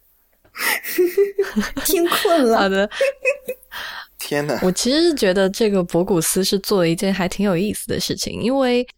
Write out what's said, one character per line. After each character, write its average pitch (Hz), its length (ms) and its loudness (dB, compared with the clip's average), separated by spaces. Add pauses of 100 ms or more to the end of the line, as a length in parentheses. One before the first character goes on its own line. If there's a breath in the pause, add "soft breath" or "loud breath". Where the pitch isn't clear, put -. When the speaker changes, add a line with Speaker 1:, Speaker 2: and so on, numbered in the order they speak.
(520)
Speaker 1:
<laughs> - 1300 -2
听 339 200 2
困 339 380 2
了。 226 140 4
Speaker 2:
好 202 100 2
的。 196 200 2 (1300 loud breath)
Speaker 3:
天 147 280 -2
哪。 127 160 -2
Speaker 2:
我 185 80 2
其 208 200 0
实 302 120 4
是 339 120 4
觉 190 200 2
得 190 160 2
这 214 180 0
个 196 140 2
博 175 220 0
古 190 160 2
斯 185 240 0
是 202 160 0
做 202 180 0
了 170 100 2
一 165 60 2
件 190 180 0
还 180 160 -2
挺 196 160 -4
有 196 120 2
意 196 180 -2
思 - 140 -12
的 - 100 -2
事 - 160 -4
情， - 260 -8
因 254 160 0
为 247 300 0 (120)